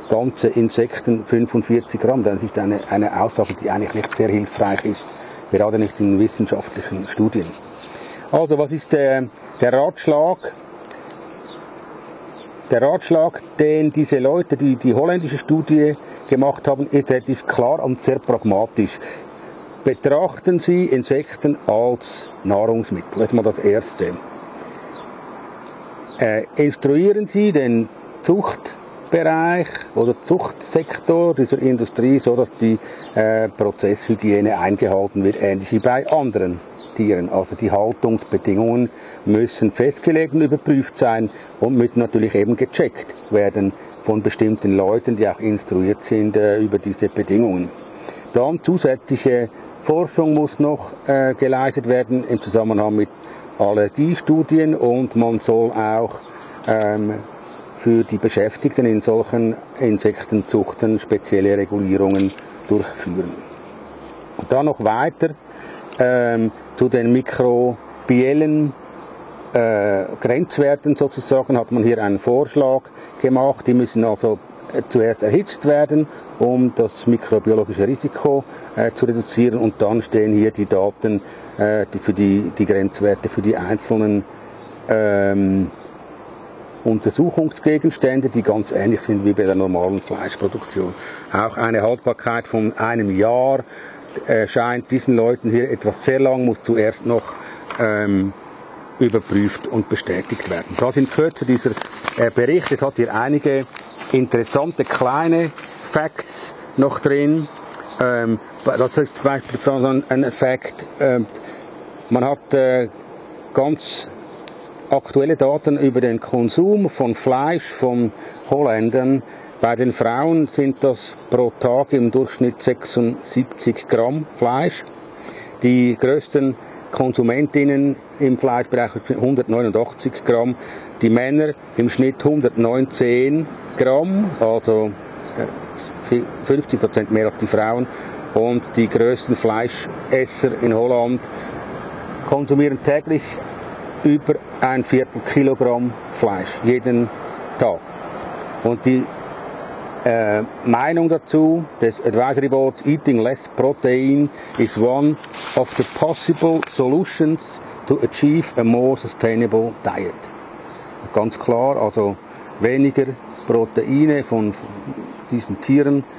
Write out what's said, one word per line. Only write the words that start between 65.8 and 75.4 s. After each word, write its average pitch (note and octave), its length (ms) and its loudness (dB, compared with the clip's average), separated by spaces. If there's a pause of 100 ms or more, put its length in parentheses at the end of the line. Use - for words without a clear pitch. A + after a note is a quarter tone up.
ähm, A#2+ 520 2 (240)
zu B2+ 140 2
den A#2+ 220 2
mikrobiellen, B2+ 1600 2 (800)
äh, G#2 520 2 (140)
Grenzwerten C#3+ 760 2
sozusagen C3 640 0
hat A2+ 140 -2
man A#2 120 2
hier A2+ 200 2
einen G2+ 160 2
Vorschlag C3 640 2 (400)
gemacht. C3 440 2
Die B2+ 80 4
müssen A#2+ 300 2
also, A2 340 0 (360)
äh, - 160 -2
zuerst A2+ 340 2
erhitzt C#3+ 420 0